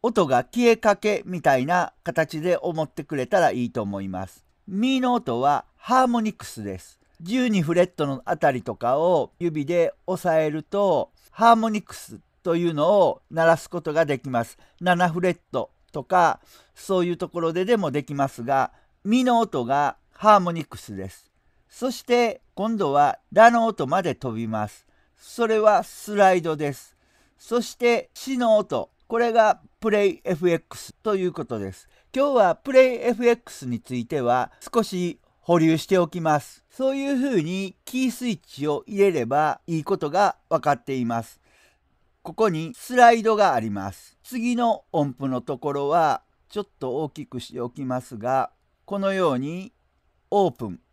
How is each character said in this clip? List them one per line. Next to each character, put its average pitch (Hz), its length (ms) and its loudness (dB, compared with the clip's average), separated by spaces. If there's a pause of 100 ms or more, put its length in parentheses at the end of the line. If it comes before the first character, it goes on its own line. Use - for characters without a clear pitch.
音 196 220 2
が 123 160 2
消 240 260 2
え 226 60 6
か 214 220 2
け 208 280 -2
み 180 160 -8
た 135 160 4
い 127 80 0
な 175 280 0 (100)
形 156 380 -4
で 175 160 0
思 160 260 -4
っ 147 60 -6
て - 160 -12
く 156 100 -8
れ 127 100 -2
た 190 140 0
ら 170 120 4
い 123 140 -2
い - 60 -8
と 117 100 -6
思 98 200 -6
い 95 80 -8
ま 92 180 -8
す。 - 180 -20 (220)
ミ 247 320 -2
の 247 140 0
音 - 260 -2
は - 240 2 (140)
ハ 262 280 2
ー - 40 0
モ 240 100 0
ニ 214 140 -4
ク - 120 -18
ス - 160 -16
で 95 180 -8
す。 - 200 -20 (220)
十 247 260 -2
二 208 140 0
フ 160 120 -2
レ 175 100 4
ッ 180 40 2
ト - 180 -4
の 139 200 -6
あ 170 100 -2
た 151 160 2
り 127 120 -6
と 110 120 -8
か 123 220 0
を 160 420 0
指 156 260 -4
で 170 280 0 (120)
押 180 160 -4
さ 160 200 2
え 151 100 0
る 156 120 -8
と、 190 480 0 (200)
ハ 233 220 6
ー - 20 8
モ 226 140 -2
ニ 214 120 -4
ク - 140 -20
ス - 240 -18 (240)
と 170 140 0
い 175 120 0
う 165 40 -4
の 170 260 4
を 160 220 2 (100)
鳴 160 140 0
ら 165 100 6
す - 140 -14
こ 175 100 -8
と 156 140 -8
が 160 120 2
で 143 140 -2
き 139 100 -12
ま 120 140 -2
す。 - 140 -12 (240)
七 175 280 2
フ 175 120 -4
レ 180 80 2
ッ 175 80 -4 (160)
ト 127 180 -4 (220)
と 143 100 -8
か、 175 380 2 (340)
そ 185 280 -2
う - 20 0
い 175 60 -4
う 170 60 -6
と 175 120 -8
こ 170 100 -8
ろ 165 140 -2
で 180 100 -2
で 233 140 0
も 180 120 -2
で 143 140 -4
き 151 100 -12
ま 139 140 -2
す - 160 -12
が、 135 300 -2 (320)
ミ 240 180 2
の 247 160 2
音 214 240 -2
が 139 320 -2 (160)
ハ 208 240 6
ー 196 60 6
モ 175 100 -2
ニ 165 140 -8
ク - 120 -18
ス 101 200 -14
で 95 120 -10
す。 - 220 -20 (380)
そ 254 220 -6
し - 140 -12
て、 240 360 0 (140)
今 220 200 -4
度 175 160 0
は 143 280 4 (120)
ラ 226 200 8
の 233 160 2
音 170 200 -4
ま 175 140 0
で 160 140 -4
飛 120 200 -8
び 113 140 -6
ま 107 180 -4
す。 - 180 -20 (300)
そ - 320 -4
れ 220 120 0
は 208 240 4
ス - 300 -14
ラ 190 200 6
イ 180 80 0
ド 156 160 -4
で 143 160 -4
す。 - 240 -18 (400)
そ 240 240 -2
し - 140 -12
て、 240 380 0
シ 262 240 -8
の 226 200 4
音。 - 320 -2 (240)
こ 233 60 -2
れ 240 120 2
が 220 300 4 (180)
プ 220 120 -2
レ 202 180 4
イ - 140 -6
エ 185 100 -2
フ 175 160 0
エ 170 60 4
ッ 160 120 -4
ク - 80 -20
ス - 160 -18 (120)
と 214 120 -2
い 185 120 -2
う 170 60 -4
こ 160 120 -8
と 113 140 -8
で 95 120 -8
す。 - 160 -20 (280)
今 277 160 2
日 269 40 0
は 185 200 4
プ - 160 -12
レ 254 340 4
イ 240 40 2
エ 233 40 0
フ 233 140 0
エ 240 60 4
ッ 247 40 0
ク - 140 -20
ス - 160 -14
に 120 120 -6
つ - 140 -12
い 120 140 -6
て 147 140 -4
は 120 300 0 (220)
少 233 80 2
し 180 380 -6 (220)
保 170 180 2
留 160 180 4
し - 80 -8
て 185 140 2
お 170 80 0
き 175 120 -10
ま 151 200 0
す。 - 320 -16
そ 269 220 -2
う - 20 -4
い 277 160 -4
う 277 60 0
ふ 247 60 0 (100)
う 180 80 2
に 185 340 -6 (100)
キ 254 220 -2
ー 226 40 -2
ス 247 160 -8
イ 233 40 -2
ッ 170 120 -6
チ 139 220 -10
を 147 220 -2
入 202 100 -8
れ 196 140 4
れ 127 160 -2
ば 147 400 0
い 165 120 -4
い 147 40 -8
こ 190 160 -4
と 147 100 -4
が 180 280 0 (120)
分 160 120 0
か 151 100 0
っ 139 120 -2
て 139 120 -6
い 123 100 -2
ま 117 160 -4
す。 - 180 -18 (840)
こ 165 100 -14
こ 220 160 0
に 160 260 -6
ス - 200 -10
ラ 240 160 10
イ 233 100 0
ド 214 140 0
が 196 180 2
あ 120 60 0
り 110 100 -4
ま 98 220 -6
す。 - 320 -20
次 240 320 -4
の 233 360 -2
音 143 220 -2
符 135 140 -8
の 127 140 -4
と 131 180 -8
こ 143 140 -4
ろ 143 160 -2
は 156 340 0 (260)
ち 208 100 -8
ょ - 20 -6
っ 196 60 -10 (120)
と 131 240 -4
大 147 60 -6
き - 180 -16
く 127 120 -12
し - 140 -16
て 123 80 -8
お 117 80 -6
き 139 160 -12
ま 127 160 -4
す 123 160 -18
が、 127 320 -2 (360)
こ 202 120 -8
の 196 160 -2
よ 180 200 2
う 123 40 -2
に 165 360 -8 (580)
オ 196 160 4
ー 143 60 0
プ 117 160 -10
ン。 87 100 -12 (140)